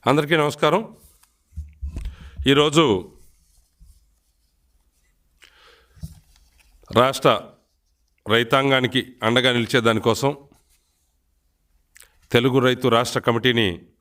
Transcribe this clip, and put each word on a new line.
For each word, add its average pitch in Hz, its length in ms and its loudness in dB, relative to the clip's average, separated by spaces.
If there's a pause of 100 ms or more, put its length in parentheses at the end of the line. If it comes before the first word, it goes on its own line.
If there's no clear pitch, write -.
అందరికీ 147 300 0
నమస్కారం. 151 440 0 (1700)
ఈరోజు 147 360 2 (4000)
రాష్ట్ర 131 400 2 (960)
రైతాంగానికి 127 760 0 (220)
అండగా 120 300 2
నిలిచే 120 280 0
దానికోసం 113 500 0 (2000)
తెలుగు 123 360 2
రైతు 127 220 0
రాష్ట్ర 120 320 0
కమిటీని 117 480 0 (320)